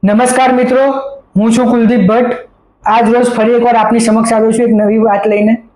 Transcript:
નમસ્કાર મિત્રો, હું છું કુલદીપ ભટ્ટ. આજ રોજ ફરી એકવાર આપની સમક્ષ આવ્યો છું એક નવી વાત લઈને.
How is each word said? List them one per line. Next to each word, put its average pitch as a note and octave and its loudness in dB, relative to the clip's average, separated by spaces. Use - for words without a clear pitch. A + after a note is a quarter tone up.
નમસ્કાર B3 0
મિત્રો, B3+ 0
હું A3 0
છું A#3 0
કુલદીપ A#3 2
ભટ્ટ. A#3+ -2
આજ A3 0
રોજ B3 0
ફરી A#3 -2
એકવાર A#3+ 0
આપની A3+ 0
સમક્ષ A3+ 0
આવ્યો A3 0
છું A#3 0
એક A3+ 0
નવી G#3+ 0
વાત G#3+ 0
લઈને. G#3+ 0